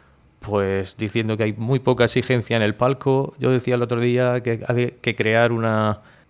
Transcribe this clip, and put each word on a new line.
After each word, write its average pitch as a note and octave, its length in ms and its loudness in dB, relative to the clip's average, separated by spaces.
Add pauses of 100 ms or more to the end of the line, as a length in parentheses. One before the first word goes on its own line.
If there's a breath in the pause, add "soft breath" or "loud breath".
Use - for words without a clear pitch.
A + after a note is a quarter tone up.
(400 soft breath)
pues, G2 560 -2
diciendo A2 400 -2
que A2 80 -2
hay A2 100 -2
muy A#2 260 -2
poca A#2+ 260 2
exigencia A#2+ 500 0
en A2 80 2
el G#2+ 120 0
palco. C3+ 640 0
Yo C3 140 0
decía B2 240 0
el A#2+ 60 -2
otro A#2 180 -2
día B2 420 0
que A2+ 240 -4
había A#2+ 260 0
que - 240 -4
crear A2+ 360 2
una A2 480 0 (300 loud breath)